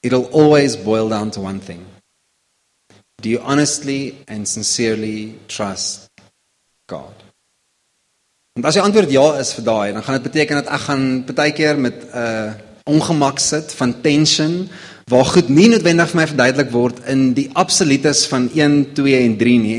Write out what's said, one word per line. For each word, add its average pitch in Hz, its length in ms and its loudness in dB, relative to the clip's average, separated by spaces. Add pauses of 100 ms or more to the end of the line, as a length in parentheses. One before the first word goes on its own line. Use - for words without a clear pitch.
It'll 123 280 0
always 147 460 4
boil 110 320 -2
down 110 240 -4
to 104 80 -10
one 95 180 -8
thing. 90 260 -16 (1400)
Do 110 80 -8
you 117 120 -2
honestly 139 720 -4 (140)
and 104 180 -10
sincerely 110 880 -4 (140)
trust - 580 -8 (800)
God? 82 280 -16 (1400)
Want 131 160 -2
as 165 80 2
die 190 40 2
antwoord 202 280 4
ja 135 160 6 (160)
is 127 160 -6
vir 117 80 -6
daai, 104 300 0
dan 107 100 -8
gaan 135 140 -2
dit 120 100 -8
beteken 147 320 0
dat 147 80 -10
ek 143 160 -6
gaan 139 180 -2 (220)
partykeer 151 520 0
met 120 200 -2
'n, - 160 -20
uh, 113 400 -6 (340)
ongemak 147 540 0
sit 156 320 -4
van 120 260 -4
tension, 156 680 0 (400)
waar 127 140 6
goed 151 240 2
nie 160 200 6
noodwendig 170 420 4
vir 180 100 0
my - 60 2
verduidelik 131 440 0
word 120 360 -2
in 135 280 2
die 139 180 -2
absolutes 147 720 0
van 127 280 -2
een, 147 400 2
twee 139 240 2
en 117 180 2
drie 117 220 4
nie. 110 200 0